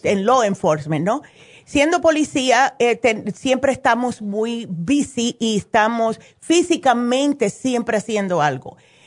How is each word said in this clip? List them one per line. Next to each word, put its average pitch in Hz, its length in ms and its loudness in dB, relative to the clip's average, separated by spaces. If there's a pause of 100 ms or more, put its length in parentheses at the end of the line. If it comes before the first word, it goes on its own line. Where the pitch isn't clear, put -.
en 196 220 0
law 247 180 4
enforcement, 160 640 -2
¿no? 240 160 -2 (480)
Siendo 320 320 2
policía, 269 800 2
eh, 233 160 2
ten-, 214 360 -2
siempre 262 400 -2
estamos 240 520 -2
muy 220 440 -4
busy 233 720 -2
y 220 180 0
estamos 226 640 0 (200)
físicamente 269 1120 0
siempre 233 460 -2
haciendo 196 440 -2
algo. 139 340 -4 (320)